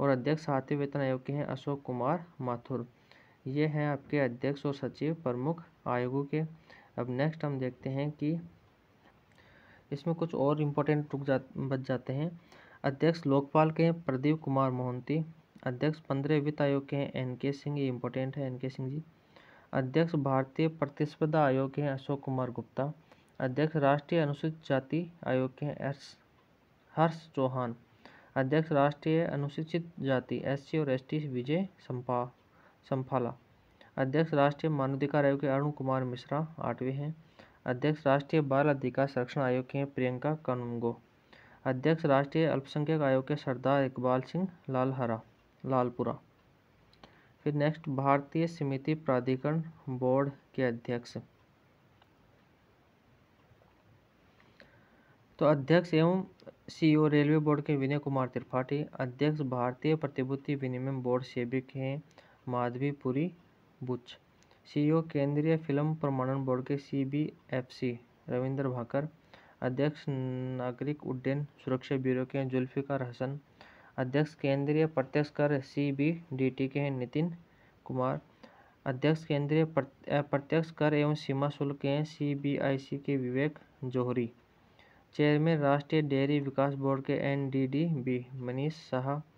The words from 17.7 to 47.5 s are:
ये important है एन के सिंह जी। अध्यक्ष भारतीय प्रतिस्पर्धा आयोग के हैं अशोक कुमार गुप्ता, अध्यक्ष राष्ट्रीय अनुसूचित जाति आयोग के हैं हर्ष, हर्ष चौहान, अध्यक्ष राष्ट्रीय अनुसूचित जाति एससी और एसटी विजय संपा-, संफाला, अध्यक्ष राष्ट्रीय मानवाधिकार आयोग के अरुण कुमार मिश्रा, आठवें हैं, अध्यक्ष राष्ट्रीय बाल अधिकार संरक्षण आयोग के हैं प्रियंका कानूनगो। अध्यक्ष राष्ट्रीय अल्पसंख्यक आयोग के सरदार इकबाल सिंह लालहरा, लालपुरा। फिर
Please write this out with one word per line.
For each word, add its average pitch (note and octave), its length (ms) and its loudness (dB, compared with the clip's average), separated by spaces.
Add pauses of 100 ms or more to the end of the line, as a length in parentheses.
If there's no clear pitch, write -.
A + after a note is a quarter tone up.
ये C#3 100 0
important B2+ 480 -4
है C#3+ 100 -4
एन B2+ 120 -6
के C3 100 -6
सिंह C3 220 -6
जी। D3 120 -6 (720)
अध्यक्ष C#3+ 420 2
भारतीय C3+ 540 0
प्रतिस्पर्धा D3+ 800 0
आयोग C3+ 280 2
के C#3+ 80 -2
हैं D3 80 0
अशोक C3+ 300 -4
कुमार B2+ 300 -2
गुप्ता, B2+ 420 -4 (480)
अध्यक्ष C#3+ 360 0
राष्ट्रीय D3 440 4
अनुसूचित D#3 460 -2
जाति D3+ 440 0 (160)
आयोग C3 320 0
के D3 80 -4
हैं - 200 -6
हर्ष, - 300 -8 (800)
हर्ष D#3+ 380 0
चौहान, B2+ 420 0 (600)
अध्यक्ष D3+ 360 2
राष्ट्रीय D3+ 520 4
अनुसूचित D#3 640 -4 (100)
जाति B2+ 440 0
एससी C#3 340 -2
और D3 120 0
एसटी C3+ 280 -2
विजय D3 500 -2 (120)
संपा-, B2 480 -4 (640)
संफाला, C3 440 0 (640)
अध्यक्ष D3 380 2
राष्ट्रीय C#3+ 360 4
मानवाधिकार C#3 540 2
आयोग C#3 160 4
के C#3+ 60 0
अरुण C#3 240 2
कुमार C3 340 -2
मिश्रा, C#3+ 540 -4
आठवें B2 340 -2
हैं, C#3+ 240 -6 (500)
अध्यक्ष D3 400 0
राष्ट्रीय C#3+ 360 4
बाल C#3 260 4
अधिकार C3+ 380 2
संरक्षण C3 340 -4
आयोग B2+ 300 0
के C#3 80 -4
हैं C#3 80 0
प्रियंका B2+ 480 -2
कानूनगो। A#2+ 640 -4 (680)
अध्यक्ष C#3 380 2
राष्ट्रीय C#3+ 420 4
अल्पसंख्यक D3 540 0
आयोग C3 280 2
के D3 80 0
सरदार C3+ 480 2
इकबाल B2+ 360 0
सिंह F3 280 -4 (220)
लालहरा, B2+ 520 0 (440)
लालपुरा। B2 520 0 (1300)
फिर D3 100 0